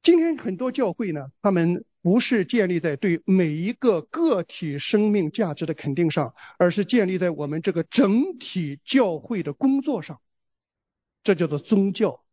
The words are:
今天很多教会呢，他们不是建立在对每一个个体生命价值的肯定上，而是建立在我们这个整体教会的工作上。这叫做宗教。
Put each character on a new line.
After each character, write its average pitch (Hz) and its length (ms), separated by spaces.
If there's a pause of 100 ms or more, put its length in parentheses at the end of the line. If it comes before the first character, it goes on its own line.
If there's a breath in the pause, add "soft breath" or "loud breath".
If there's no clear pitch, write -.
今 339 160
天 320 180
很 196 200
多 247 160
教 220 200
会 196 200
呢， 143 180 (120)
他 202 100
们 175 320 (160)
不 185 180
是 226 260
建 208 240
立 175 120
在 147 160
对 170 280
每 185 280
一 175 200
个 196 300
个 294 400
体 143 380
生 214 300
命 185 200
价 180 240
值 - 100
的 156 100
肯 139 200
定 165 160
上， 139 240 (240 loud breath)
而 180 140
是 196 120
建 226 220
立 185 120
在 175 120
我 147 160
们 151 160
这 185 100
个 165 120
整 254 540
体 151 460
教 202 360
会 202 240
的 147 80
工 269 280
作 254 220
上。 147 180 (1000)
这 190 140
叫 165 100
做 147 140
宗 202 320
教。 - 400